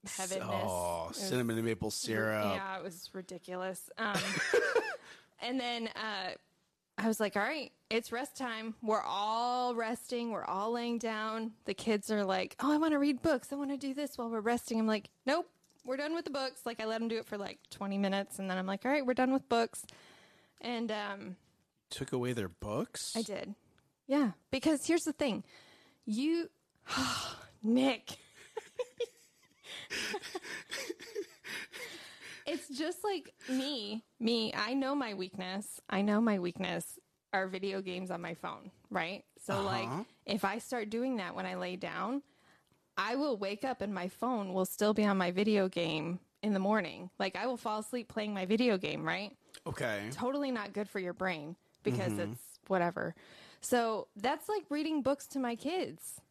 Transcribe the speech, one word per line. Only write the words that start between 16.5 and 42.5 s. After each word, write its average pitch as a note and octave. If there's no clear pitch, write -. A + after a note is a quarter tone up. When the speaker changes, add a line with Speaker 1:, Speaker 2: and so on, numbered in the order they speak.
Speaker 1:
Like, A#3
I A3
let A3+
'em A#3
do A3+
it A3
for, G#3
like, G3
twenty G3
minutes, G3
and G3
then F#3
I'm F#3
like, G3
"All C4
right, D4
we're B3
done C4
with C4+
books." A#3
And, A#3
um, G3+
Speaker 2:
Took -
away B2
their G#2+
books? G#2
Speaker 1:
I A3+
did. G#3
Yeah, C4
because C4+
here's E4
the D#4
thing. G#3+
You, D4+
<sighs> -
Nick. A#3+
<laughs> -
It's D4+
just D4+
like G4
me, B3+
me, A3+
I G#3+
know C4+
my A#3+
weakness. F#3
I G3
know G#3
my A3
weakness F3
are F#3+
video F#3+
games F#3
on F3
my E3+
phone, -
right? F#3
So, G3
Speaker 2:
Uh-huh. G3
Speaker 1:
like, F#3+
if G#3+
I G3
start A3+
doing A#3+
that F3+
when F#3
I F#3
lay F3+
down, F#3